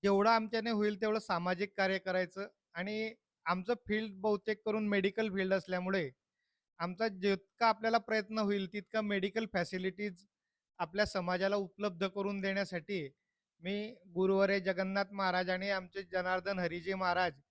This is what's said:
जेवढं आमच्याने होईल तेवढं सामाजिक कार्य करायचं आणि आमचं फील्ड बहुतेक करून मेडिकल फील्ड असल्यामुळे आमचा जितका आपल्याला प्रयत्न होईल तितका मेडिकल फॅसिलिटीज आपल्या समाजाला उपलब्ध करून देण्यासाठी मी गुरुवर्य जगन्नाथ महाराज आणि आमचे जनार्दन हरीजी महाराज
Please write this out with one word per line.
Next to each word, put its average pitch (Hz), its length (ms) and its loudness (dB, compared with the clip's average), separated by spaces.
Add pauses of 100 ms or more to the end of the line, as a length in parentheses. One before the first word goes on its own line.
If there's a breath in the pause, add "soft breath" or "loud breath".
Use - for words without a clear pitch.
जेवढं 202 280 4
आमच्याने 226 400 2
होईल 208 300 0
तेवढं 214 180 0
सामाजिक 185 580 -2
कार्य 190 220 2
करायचं 185 480 -2 (280)
आणि 214 400 -4 (300)
आमचं 185 300 0 (140)
फील्ड 214 320 -2
बहुतेक 214 440 0
करून 214 240 0
मेडिकल 202 400 2
फील्ड 190 260 0
असल्यामुळे 185 560 0 (680)
आमचा 180 300 0
जितका 196 600 0
आपल्याला 220 300 2
प्रयत्न 220 400 -2
होईल 202 340 0
तितका 208 280 -4
मेडिकल 208 520 0
फॅसिलिटीज 185 760 -4 (520)
आपल्या 180 280 0
समाजाला 185 500 0
उपलब्ध 196 520 -4
करून 196 320 -4
देण्यासाठी 190 680 -4 (500)
मी 208 340 -6 (200)
गुरुवर्य 190 460 4
जगन्नाथ 190 520 0
महाराज 185 380 0
आणि 185 200 -2
आमचे 190 320 -4
जनार्दन 185 560 -2
हरीजी 175 360 -2
महाराज 180 380 2 (180)